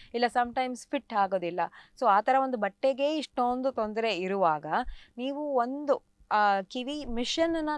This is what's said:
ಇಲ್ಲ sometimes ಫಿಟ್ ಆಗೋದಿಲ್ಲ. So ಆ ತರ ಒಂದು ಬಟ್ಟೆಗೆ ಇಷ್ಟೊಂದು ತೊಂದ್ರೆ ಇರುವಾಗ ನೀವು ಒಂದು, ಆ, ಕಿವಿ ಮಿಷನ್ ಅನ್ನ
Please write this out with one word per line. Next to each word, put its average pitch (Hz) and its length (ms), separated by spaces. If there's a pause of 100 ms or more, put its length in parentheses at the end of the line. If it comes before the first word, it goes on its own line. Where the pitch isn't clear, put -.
(140)
ಇಲ್ಲ 240 120
sometimes 247 640
ಫಿಟ್ 269 220
ಆಗೋದಿಲ್ಲ. 185 480 (380)
So 254 80
ಆ 202 140
ತರ 254 220
ಒಂದು 262 140
ಬಟ್ಟೆಗೆ 208 300 (300)
ಇಷ್ಟೊಂದು 254 560
ತೊಂದ್ರೆ 220 440
ಇರುವಾಗ 175 500 (500)
ನೀವು 277 380
ಒಂದು, 262 480 (300)
ಆ, 202 300
ಕಿವಿ 262 420
ಮಿಷನ್ 254 520
ಅನ್ನ 302 220